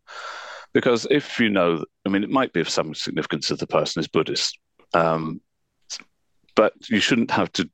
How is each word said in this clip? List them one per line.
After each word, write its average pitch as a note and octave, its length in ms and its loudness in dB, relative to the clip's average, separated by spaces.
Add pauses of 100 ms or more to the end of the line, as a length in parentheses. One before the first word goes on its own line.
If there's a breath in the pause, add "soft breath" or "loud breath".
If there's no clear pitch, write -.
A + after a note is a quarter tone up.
(720 loud breath)
Because A#2+ 380 2
if - 300 0
you A#2 100 4
know, F2 340 2 (220)
I G2 40 -2
mean, G2 140 0
it G2+ 60 -4
might C3 240 0
be E2+ 80 2
of D#2+ 80 -2
some D#2 240 -2
significance - 560 -4
if D2+ 100 -4
the D2+ 60 -8
person D#2 340 0
is D#2 80 -2
Buddhist, - 520 -2 (340)
um, D#2+ 480 0 (1160)
but G#2+ 180 4 (160)
you A2 100 2
shouldn't A#2 320 2
have F2 220 0
to F#2+ 100 0 (100)